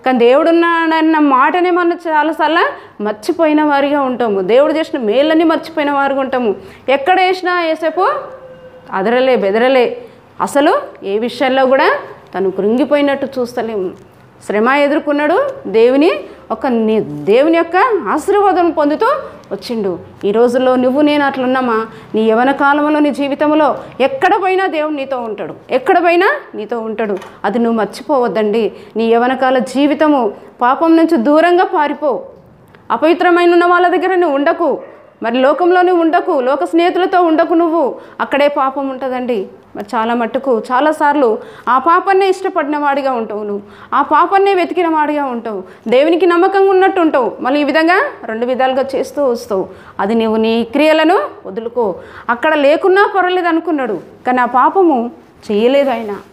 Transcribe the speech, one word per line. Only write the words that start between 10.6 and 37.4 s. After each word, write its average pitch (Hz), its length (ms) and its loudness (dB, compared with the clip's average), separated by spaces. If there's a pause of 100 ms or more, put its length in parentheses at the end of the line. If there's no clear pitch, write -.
ఏ 196 160 -4
విషయంలో 262 480 0
కూడా 277 240 2 (440)
తను 185 160 0
కృంగిపోయినట్టు 277 800 0 (100)
చూస్తలేము. 226 520 -6 (560)
శ్రమ 214 220 0
ఎదుర్కొన్నాడు, 302 840 0 (160)
దేవుని 247 440 4 (400)
ఒక 226 160 -6
ని-, 220 360 0
దేవుని 226 540 0
యొక్క 339 200 -2 (300)
ఆశీర్వాదం 359 640 2
పొందుతూ 302 360 0 (460)
వచ్చిండు. 202 460 -6 (260)
ఈ 196 60 0
రోజుల్లో 254 460 2
నువ్వు 254 240 0
నేను 294 240 2
అట్లున్నామా? 254 640 -2 (280)
నీ 220 140 2
యవన 240 220 2
కాలంలో, 294 480 0
నీ 294 120 2
జీవితంలో 277 680 0 (220)
ఎక్కడ 277 420 0
పోయినా 381 240 0
దేవుడు 302 280 -4
నీతో 269 260 -6
ఉంటాడు, 208 340 -8 (160)
ఎక్కడ 339 340 2
పోయినా 349 260 2 (240)
నీతో 214 260 -8
ఉంటాడు. 220 360 -6 (280)
అది 214 140 -2
నువ్వు 233 200 0
మర్చిపోవద్దండి. 214 960 -2 (240)
నీ 226 160 0
యవనకాల 254 460 2
జీవితము 285 760 0 (280)
పాపం 277 360 2
నుంచి 330 200 2
దూరంగా 320 480 4
పారిపో, 294 580 -2 (680)
అపవిత్రమైన 339 600 2
ఉన్న 349 120 4
వాళ్ళ 349 240 4
దగ్గర 370 260 0
నువ్వు 349 220 0
ఉండకు, 320 420 0 (440)
మరి 233 160 -2
లోకంలోనే 349 540 2
ఉండకు, 339 480 0
లోక 269 240 -2
స్నేహితులతో 359 580 0
ఉండకు 330 320 2